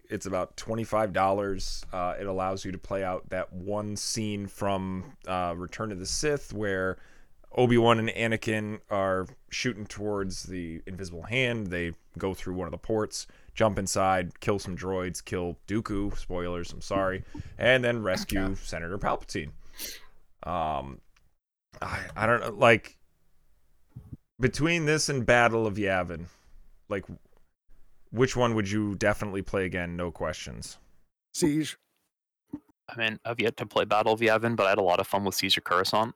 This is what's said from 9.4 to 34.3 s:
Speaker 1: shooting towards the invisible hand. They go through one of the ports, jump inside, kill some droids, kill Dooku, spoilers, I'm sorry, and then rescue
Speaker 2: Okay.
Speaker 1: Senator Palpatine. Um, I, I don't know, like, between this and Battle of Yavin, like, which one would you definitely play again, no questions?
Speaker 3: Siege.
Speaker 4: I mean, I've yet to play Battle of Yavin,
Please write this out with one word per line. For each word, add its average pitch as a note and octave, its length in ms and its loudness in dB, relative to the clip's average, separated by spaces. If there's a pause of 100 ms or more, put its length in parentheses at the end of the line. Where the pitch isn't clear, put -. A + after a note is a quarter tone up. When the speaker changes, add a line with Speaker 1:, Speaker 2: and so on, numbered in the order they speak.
Speaker 1:
shooting G#2+ 360 -4
towards G2+ 580 -4
the E2+ 440 -8
invisible E2+ 360 -10
hand. A#2 440 0
They F2 240 -2 (260)
go F#2+ 160 0
through F2+ 220 -6
one F2+ 120 -4
of - 40 -10
the F2 60 -6
ports, - 500 -4 (260)
jump A2 240 4
inside, F#2+ 640 2
kill G#2 200 0
some F2+ 180 -6
droids, F#2 460 -4
kill F2 340 -4 (100)
Dooku, G2+ 500 -2
spoilers, F2 540 -4
I'm - 100 -10
sorry, F#2+ 440 0 (320)
and B2 260 4
then A#2+ 180 0
rescue F#2+ 420 0
Speaker 2:
Okay. F#2+ 120 0
Speaker 1:
Senator E2+ 420 -6
Palpatine. - 540 -4 (920)
Um, D#2 580 -4 (800)
I, F#2+ 180 -4 (160)
I G#2+ 100 0
don't A#2 140 4
know, A2+ 120 -4
like, A2+ 460 6 (1500)
between D#3+ 400 2
this D3+ 240 2
and C3+ 180 -2
Battle A#2 400 6
of G2+ 100 -2
Yavin, F#2 500 0 (640)
like, G2+ 160 -4 (1040)
which B2+ 240 4
one A#2+ 200 4
would G2+ 140 2
you G#2 260 0
definitely G2+ 460 2
play F#2+ 220 0
again, F2 320 -2
no F2 160 -4
questions? - 680 -8 (540)
Speaker 3:
Siege. D3+ 440 0 (1120)
Speaker 4:
I - 80 -12
mean, A2 260 -2
I've A#2 160 -4
yet A2+ 160 2
to A2+ 100 -6
play - 200 2
Battle G#2+ 260 4
of A2 80 2
Yavin, A2+ 380 4